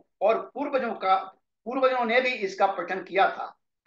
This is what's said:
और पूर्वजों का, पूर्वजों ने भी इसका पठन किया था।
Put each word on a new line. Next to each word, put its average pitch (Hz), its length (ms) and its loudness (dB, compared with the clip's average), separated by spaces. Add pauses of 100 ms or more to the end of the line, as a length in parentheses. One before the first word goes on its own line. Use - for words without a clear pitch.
(220)
और - 320 2
पूर्वजों 247 400 -4
का, 190 220 0 (500)
पूर्वजों 254 400 2
ने 233 160 4
भी 254 80 0
इसका 196 380 0
पठन 185 360 -4
किया 180 260 2
था। - 280 -8 (300)